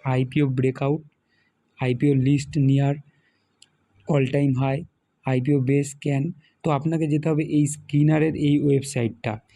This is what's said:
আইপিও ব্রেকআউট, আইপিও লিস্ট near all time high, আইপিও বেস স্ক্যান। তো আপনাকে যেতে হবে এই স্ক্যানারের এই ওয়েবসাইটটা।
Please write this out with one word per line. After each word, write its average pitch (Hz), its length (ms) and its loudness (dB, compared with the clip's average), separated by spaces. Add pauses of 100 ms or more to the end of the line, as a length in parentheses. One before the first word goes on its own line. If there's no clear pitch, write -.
আইপিও 131 420 0
ব্রেকআউট, 131 560 -2 (800)
আইপিও 131 340 2
লিস্ট 139 440 0
near 139 360 2 (1160)
all 139 120 4 (100)
time 139 280 2
high, 135 180 -2 (440)
আইপিও 131 360 0
বেস 139 300 0
স্ক্যান। 143 420 -4 (300)
তো 165 80 0
আপনাকে 160 360 0
যেতে 147 220 -2
হবে 156 160 0
এই 151 220 0
স্ক্যানারের 151 720 0
এই 147 280 2
ওয়েবসাইটটা। 120 760 -2 (160)